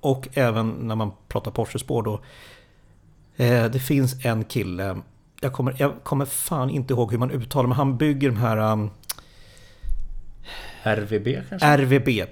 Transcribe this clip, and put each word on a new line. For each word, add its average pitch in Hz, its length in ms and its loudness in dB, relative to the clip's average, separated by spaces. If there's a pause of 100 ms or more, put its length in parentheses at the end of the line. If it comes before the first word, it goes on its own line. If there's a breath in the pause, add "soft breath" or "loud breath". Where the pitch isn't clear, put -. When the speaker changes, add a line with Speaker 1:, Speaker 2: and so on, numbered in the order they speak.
Speaker 1:
Och 131 340 0
även 113 360 2
när 113 240 -4
man 107 180 -2 (160)
pratar - 220 -6
Porsche-spår 113 520 -4
då. 107 180 -4 (1160 loud breath)
Eh, 120 340 4
det 131 100 -2
finns 131 440 0
en 110 200 0
kille. 95 560 -4 (400)
Jag 127 120 -2
kommer, 127 260 -2
jag 143 240 2
kommer 143 220 0
fan 135 460 -2
inte 135 240 -2
ihåg 117 160 2
hur 120 80 0
man 127 120 0
uttalar, 123 380 0
men 123 80 2
han 135 200 2
bygger 139 340 2
de 110 60 0
här... 110 360 2
Um, 104 180 0 (1900 loud breath)
Speaker 2:
R 107 260 2
V 107 120 0
B 120 280 -2
kanske? 175 180 0
Speaker 1:
R 147 120 8
V 135 220 6
B, 113 320 0